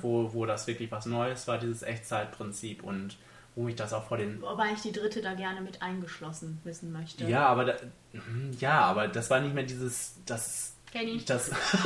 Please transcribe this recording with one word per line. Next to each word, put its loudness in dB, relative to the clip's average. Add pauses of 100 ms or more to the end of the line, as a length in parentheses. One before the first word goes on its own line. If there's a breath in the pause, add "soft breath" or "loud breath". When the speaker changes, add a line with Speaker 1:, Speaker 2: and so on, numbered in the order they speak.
Speaker 1:
Wo, 4
wo 2
das 0
wirklich -2
was -4
Neues 0
war, 2
dieses -2
Echtzeitprinzip -6
und -6 (380 soft breath)
wo -2
mich -2
das -4
auch -2
vor 0
den -4
Speaker 2:
Wobei 0
ich -4
die -4
dritte -2
da -2
gerne -4
mit -10
eingeschlossen -6
wissen -8
möchte. -6
Speaker 1:
Ja, 6
aber 6
da, 4 (380)
hm, -6
ja, 6
aber 6
das -2
war 8
nicht 2
mehr 2
dieses, -4 (100)
das, -4 (180)
Speaker 2:
Kenny. -2
Speaker 1:
das, 2 (360)